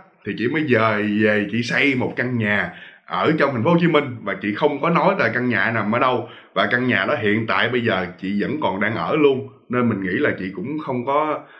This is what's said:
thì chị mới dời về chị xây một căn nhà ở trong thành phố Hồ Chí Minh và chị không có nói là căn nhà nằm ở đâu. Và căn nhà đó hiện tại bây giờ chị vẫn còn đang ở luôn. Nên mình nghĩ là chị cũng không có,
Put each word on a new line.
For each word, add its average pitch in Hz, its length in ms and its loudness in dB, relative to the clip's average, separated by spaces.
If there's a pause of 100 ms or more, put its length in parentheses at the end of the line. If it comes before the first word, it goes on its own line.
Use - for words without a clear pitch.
(260)
thì 101 120 -6
chị 107 100 -2
mới 156 160 -2
dời 107 600 2
về 104 280 2
chị 117 120 0
xây 131 320 2
một 98 200 -2
căn 123 220 -2
nhà 104 360 0 (380)
ở 95 280 2
trong 139 140 2
thành 113 100 -2
phố 165 80 4
Hồ 170 80 4
Chí 170 80 2
Minh 143 360 2
và 98 180 -4
chị 104 140 -2
không 143 260 0
có 165 80 0
nói 170 300 2
là 117 140 2
căn 123 160 0
nhà 107 220 2
nằm 110 240 0
ở 127 40 2
đâu. 127 300 0 (240)
Và - 180 2
căn 123 160 2
nhà 101 180 2
đó 135 160 0
hiện 107 260 0
tại 101 220 2
bây 123 120 0
giờ 95 240 0 (160)
chị 98 200 -2
vẫn 87 100 -2 (100)
còn 95 180 -2
đang 107 160 -2
ở 90 200 -2
luôn. 135 320 2 (220)
Nên 120 200 2
mình 98 140 -2
nghĩ 90 80 -2
là 120 280 0
chị 92 160 -6
cũng 139 300 -6
không 127 200 -4
có, 147 380 -2 (160)